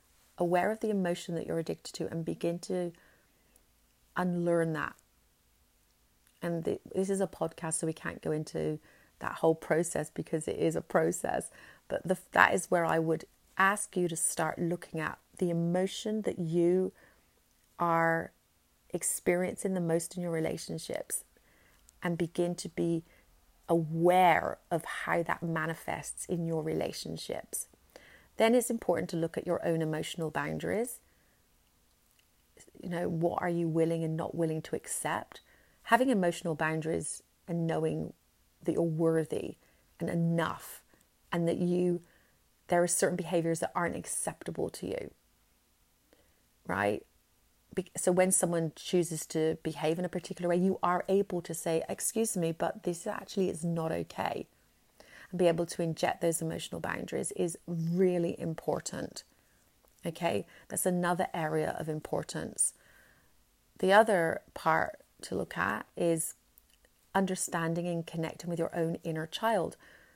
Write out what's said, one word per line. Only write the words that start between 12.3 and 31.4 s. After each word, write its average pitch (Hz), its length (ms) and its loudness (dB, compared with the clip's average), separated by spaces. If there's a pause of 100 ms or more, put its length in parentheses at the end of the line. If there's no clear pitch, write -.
that - 220 8
is 185 160 -2
where 170 160 4
I 165 120 4
would 165 280 0 (320)
ask 196 360 2
you 175 140 2
to 165 80 -6
start - 420 -2
looking 170 420 -4
at - 180 -6 (180)
the 175 140 2
emotion 185 720 0
that 190 160 -2
you 175 540 4 (880)
are 165 520 2 (600)
experiencing 180 840 -2
the 185 60 0
most 170 360 -2
in 180 60 -6
your 175 100 -4
relationships, 165 920 -4 (800)
and 175 140 -2
begin 175 380 0
to 170 140 -8
be 170 340 0 (640)
aware 170 920 6 (120)
of 160 140 0
how - 380 -2
that 165 200 -4
manifests - 840 -4
in 170 200 -2
your 160 160 -2
relationships. - 1040 -6 (720)
Then 226 180 6
it's 247 140 4
important 185 420 0
to 175 60 -2
look 165 220 -2
at - 80 -4
your 175 200 0
own 165 140 2
emotional 156 500 -2
boundaries. 160 720 -4 (1800)